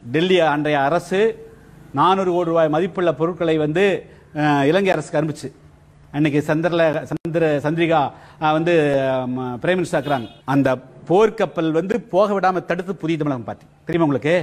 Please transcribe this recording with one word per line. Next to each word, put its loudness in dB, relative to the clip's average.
டெல்லி 2
அன்றைய 0
அரசு -2
நானூறு 2
கோடி 0
ரூபாய் 2
மதிப்புள்ள 0
பொருட்களை -2
வந்து, 0
அஹ், 2
இலங்கை 2
அரசுக்கு -2
அனுப்பிச்சு. -6
அன்னைக்கு 2
சந்திரல-, 0
சந்திர-, 0
சந்திரிகா, 2
அஹ், 2
வந்து, 0
அஹ், -2
ம-, -6
பிரைம் 0
மினிஸ்டர் -2
ஆக்குறாங்க. -4
அந்த 2
போர்க்கப்பல் 2
வந்து -2
போக 4
விடாம 0
தடுத்து -4
புதிய -2
தமிழகம் -4
பார்ட்டி. -14
தெரியுமா 0
உங்களுக்கு? 0